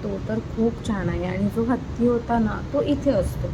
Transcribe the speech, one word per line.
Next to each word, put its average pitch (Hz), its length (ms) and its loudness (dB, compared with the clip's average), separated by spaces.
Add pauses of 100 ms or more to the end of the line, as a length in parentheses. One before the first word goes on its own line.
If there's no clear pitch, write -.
तो 202 140 -4 (120)
तर 220 100 0
खूप 226 480 -2
छान 190 220 -2
आहे. 175 160 -2
आणि 185 300 0
जो 226 80 2
हत्ती 240 440 0
होता 233 320 2
ना 214 220 0 (120)
तो 285 80 4
इथे 285 300 2
असतो - 420 0